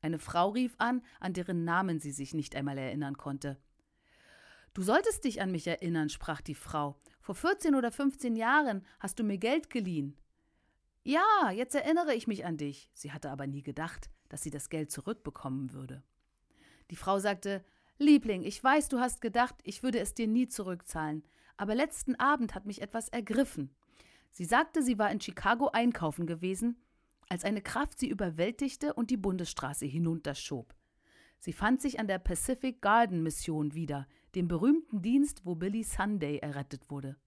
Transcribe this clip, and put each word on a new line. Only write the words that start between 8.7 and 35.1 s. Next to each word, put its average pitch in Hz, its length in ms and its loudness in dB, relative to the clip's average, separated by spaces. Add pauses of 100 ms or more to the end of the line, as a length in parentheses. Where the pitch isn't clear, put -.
hast 196 220 -8
du - 20 2
mir 202 160 0
Geld 254 320 0
geliehen." 165 460 -4 (840)
"Ja, 359 520 4
jetzt 247 200 -4
erinnere 311 400 4
ich 226 120 -2
mich 202 180 -2
an 170 120 -2
dich." 143 360 -6
Sie 143 200 -14
hatte 147 180 -10
aber 139 160 -6
nie 139 160 -6
gedacht, - 480 -8 (180)
dass - 140 -10
sie 156 80 -6
das - 180 -8
Geld 156 220 -4
zurückbekommen 139 840 -6
würde. 135 300 -12 (880)
Die 175 60 -10
Frau 196 220 2
sagte: 196 460 -2 (340)
"Liebling, 247 440 8
ich - 200 -6
weiß, 285 260 6
du 254 120 2
hast 247 200 0
gedacht, 233 440 2
ich - 180 -8
würde 240 160 2
es 202 160 -2
dir 226 120 0
nie 247 220 4
zurückzahlen, 160 760 -6 (340)
aber 208 180 -2
letzten 262 420 0
Abend 262 380 2
hat 196 120 -8
mich 208 160 -8
etwas 220 260 -6
ergriffen." 226 680 -2 (560)
Sie - 140 -6
sagte, 285 380 4
sie 240 160 2
war 208 120 2
in 208 100 -2
Chicago 226 480 0
einkaufen 180 580 0
gewesen, 185 540 -4 (480)
als 180 160 -4
eine 202 180 0
Kraft - 360 -4
sie 254 100 -2
überwältigte 208 840 -2
und 233 160 -2
die 254 60 2
Bundesstraße 180 680 -4
hinunterschob. 151 880 -2 (640)
Sie - 140 -8
fand 226 280 2
sich 269 180 -2
an 220 80 -2
der 190 120 0
Pacific 247 640 -2
Garden 202 400 6
Mission 151 520 -2
wieder, 143 320 -4 (280)
dem 180 120 0
berühmten 214 540 4
Dienst, 269 460 2